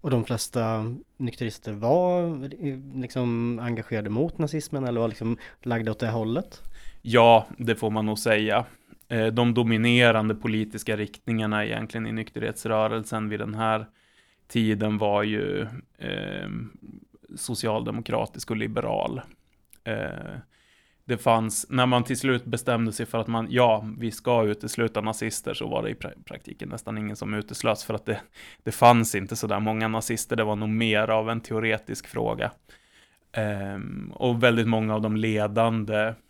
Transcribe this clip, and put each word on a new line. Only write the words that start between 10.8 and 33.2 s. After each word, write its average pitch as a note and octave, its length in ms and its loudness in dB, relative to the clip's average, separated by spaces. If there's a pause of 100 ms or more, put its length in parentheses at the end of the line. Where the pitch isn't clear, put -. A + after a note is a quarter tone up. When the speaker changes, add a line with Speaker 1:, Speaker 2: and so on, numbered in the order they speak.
Speaker 2:
riktningarna G#2+ 680 -2
egentligen A2 420 -6
i A2 40 -6
nykterhetsrörelsen A2 1160 -2
vid G#2 100 -4
den G#2+ 160 -6
här A2 300 0 (640)
tiden G#2+ 500 2
var G#2 260 2
ju, G2+ 380 -2 (360)
eh, G1+ 520 -6 (840)
socialdemokratisk A2 1160 -4
och A2 60 -2
liberal. A2 640 -2 (640)
Eh, - 540 -8 (680)
det B2 120 -2
fanns, A2 520 2
när B2+ 160 2
man B2 180 4
till B2 140 -2
slut B2+ 280 0
bestämde A#2 460 0
sig A2+ 140 -6
för - 120 -4
att A2 100 -2
man, A2+ 220 -2
ja, A2+ 360 4 (120)
vi A2+ 140 -4
ska A#2 320 2
utesluta G#2+ 580 0
nazister, A2 520 -4
så - 140 -6
var - 160 -2
det A2 60 -4
i A2 40 -6
pra-, - 320 -12
praktiken - 440 -14
nästan A2+ 280 -8
ingen G#2 180 -6
som G#2 180 -6
uteslöts, G#2 500 -4
för A2 100 -6
att G#2 120 -6
det, G#2+ 160 -4 (420)
det A2+ 80 -4
fanns A#2 440 6
inte G2 200 -4
så A2 120 -4
där G2+ 120 0
många A2 280 0
nazister. A2+ 480 -4
Det A2+ 80 2
var G#2+ 120 0
nog G#2+ 140 -2
mer A2 400 2
av A2 200 2
en A2+ 120 -2
teoretisk A2 640 -2
fråga. A2+ 440 -2 (800)